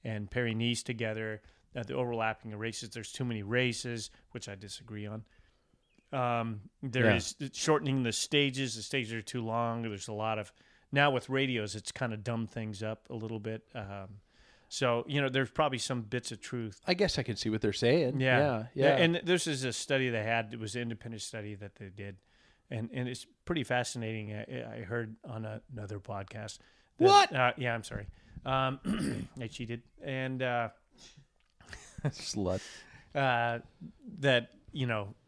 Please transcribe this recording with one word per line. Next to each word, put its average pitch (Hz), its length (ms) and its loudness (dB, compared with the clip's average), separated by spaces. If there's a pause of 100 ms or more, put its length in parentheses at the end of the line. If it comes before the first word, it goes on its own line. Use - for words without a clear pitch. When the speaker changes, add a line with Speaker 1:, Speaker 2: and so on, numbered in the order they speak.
Speaker 1:
and 107 260 -6
Paris-Nice 117 540 0
together, 110 580 -4 (340)
uh, 120 80 -4
the 135 120 -6
overlapping 113 580 -2
of 104 60 -8
races. 110 300 -6
There's 110 220 -10
too 131 140 -4
many 113 180 -2
races, 120 640 0 (220)
which - 180 -10
I 101 60 -8
disagree 104 500 -10
on. 107 180 -8 (880)
Um, 117 480 0 (220)
there 123 220 4
Speaker 2:
Yeah. 104 100 8
Speaker 1:
is 87 200 -2 (180)
shortening 139 500 4
the 117 80 2
stages. 135 640 2
The 110 80 -8
stages 117 300 -4
are 113 80 -4
too 123 200 -6
long. 117 420 0
There's 107 260 -6
a 107 40 -6
lot 107 260 -2
of, 104 120 -8 (400)
now 143 180 6
with 127 200 0
radios, 127 440 0
it's 104 200 -8
kinda 113 240 -4
dumbed 113 340 -2
things 107 320 -6
up 110 260 -6
a - 60 -10
little 110 240 -6
bit. 110 340 -6
Um, 101 460 -10 (480)
so, 120 400 2
you 143 140 0
know, 135 80 2
there's 131 220 0
probably 139 260 2
some 123 240 -2
bits 117 320 -6
of 101 80 -14
truth. 113 440 -6
Speaker 2:
I 180 100 2
guess 190 220 2
I 131 60 0
can 107 140 -4
see - 120 -2
what 107 120 0
they're 104 100 2
saying. 131 480 4
Speaker 1:
Yeah. 131 200 6
Speaker 2:
Yeah, 123 340 2
yeah. 139 240 6
Speaker 1:
And 165 260 4
this 170 240 4
is 135 160 0
a 127 80 0
study 131 380 0
they 110 140 0
had. 113 300 0
It 117 60 -10
was 107 160 -6
an 120 60 -2
independent 113 400 -6
study 104 340 -8
that 101 200 -14
they 101 120 -14
did. 98 300 -12 (520)
And, 117 220 -4
and 127 160 -4
it's 123 180 -8 (200)
pretty 165 180 0
fascinating. 113 680 -2
I, 113 460 -8
I - 20 -10
heard 110 420 -6
on 110 220 -8
a, 110 160 -10 (100)
another 104 300 -8
podcast. 104 560 -10 (400)
That, 330 80 8
Speaker 2:
What? 392 280 10
Speaker 1:
uh, 127 220 6
yeah, 123 180 0
I'm 113 120 -4
sorry. 104 220 -8 (380)
Um, 131 880 0
<clears throat> - 60 -14
I 117 80 -6
cheated. 120 360 -8 (180)
And, 131 420 -4
uh, 120 260 0 (1300)
<laughs> - 40 -6
Speaker 2:
Slut. 95 540 -2 (520)
Speaker 1:
Uh, 120 460 2 (600)
that, 131 320 4 (200)
you 131 160 -2
know 107 260 -2 (140)